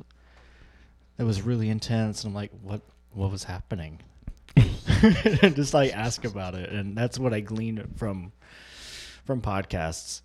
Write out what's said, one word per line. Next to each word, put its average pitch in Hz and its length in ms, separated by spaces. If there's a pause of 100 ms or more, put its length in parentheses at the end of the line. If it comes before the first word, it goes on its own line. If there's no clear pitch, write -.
(1160)
"That 120 80
was 104 160
really 113 280
intense," 110 540
and 107 80
I'm 98 40
like, 104 160 (100)
"What, 104 180 (320)
what 98 180
was 95 140
happening?" 87 560 (560)
<laughs> - 0 (840)
Just, 143 320
like, 139 200
ask 113 300
about 95 320
it, 90 140
and 101 260
that's 120 240
what 127 140
I 107 80
glean 110 420 (140)
from, 98 340 (920)
from 131 160
podcasts 95 840